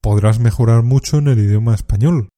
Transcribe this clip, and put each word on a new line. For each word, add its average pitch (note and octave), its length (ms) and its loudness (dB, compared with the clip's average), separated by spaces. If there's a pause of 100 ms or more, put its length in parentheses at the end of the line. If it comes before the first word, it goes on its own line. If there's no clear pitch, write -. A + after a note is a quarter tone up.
podrás G#2+ 380 0
mejorar A#2 440 0
mucho C3+ 340 0
en D3 100 0
el B2 120 2
idioma G#2+ 340 0
español A2 640 -2